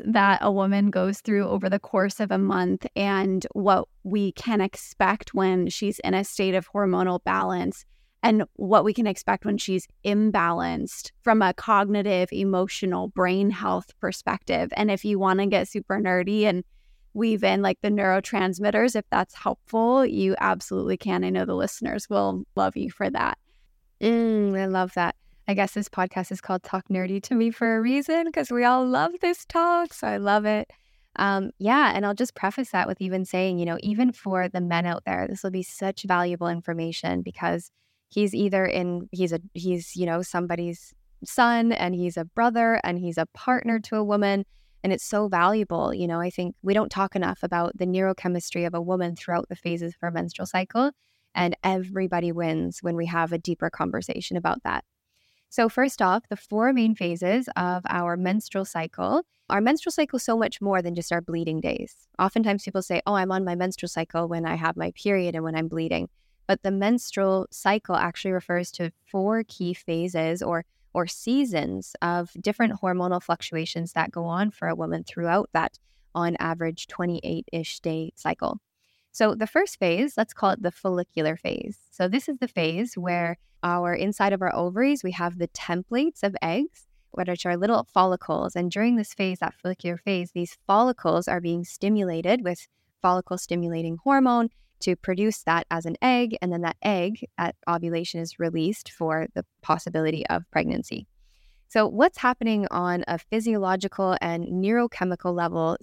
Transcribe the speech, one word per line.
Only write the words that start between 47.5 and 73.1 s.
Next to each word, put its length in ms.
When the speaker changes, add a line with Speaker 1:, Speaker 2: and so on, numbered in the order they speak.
Speaker 2:
the 80
neurochemistry 800
of 80
a 80
woman 340
throughout 340
the 60
phases 380
of 80
her 100
menstrual 360
cycle. 440
And 300
everybody 680
wins 500
when 140
we 100
have 260
a 60
deeper 320
conversation 680
about 260
that. 200
So 200
first 320
off, 280
the 80
four 360
main 220
phases 600
of 320
our 300
menstrual 480
cycle. 580
Our 100
menstrual 320
cycle 260
is 60
so 140
much 240
more 200
than 140
just 160
our 80
bleeding 400
days. 340
Oftentimes 460
people 180
say, 240
"Oh, 100
I'm 180
on 100
my 120
menstrual 340
cycle 400
when 160
I 100
have 220
my 140
period 440
and 80
when 120
I'm 120
bleeding." 400
But 160
the 80
menstrual 800
cycle 440
actually 360
refers 400
to 200
four 400
key 280
phases 680
or, 220
or 120
seasons 960
of 380
different 420
hormonal 400